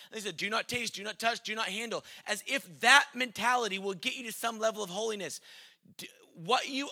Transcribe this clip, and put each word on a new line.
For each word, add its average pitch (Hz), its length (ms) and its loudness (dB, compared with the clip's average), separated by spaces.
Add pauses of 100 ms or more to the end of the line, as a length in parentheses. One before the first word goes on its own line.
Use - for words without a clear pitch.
(120)
They 214 80 -6
said, 190 180 -6
"Do 196 100 0
not 214 180 0
taste, 240 280 -4
do 190 80 -8
not 214 160 -8
touch, 233 240 0
do 214 120 -4
not 220 120 -2
handle," 202 400 -4 (200)
as 208 200 -2
if 185 340 -4
that 254 240 10 (100)
mentality 233 640 0
will 196 140 -2
get 247 240 -4
you 254 80 -8
to 220 80 -8
some 233 260 -4
level 214 240 0
of 185 60 -6
holiness. 202 540 -4 (560)
D-, - 100 -10 (380)
what 247 240 2
you 277 220 -2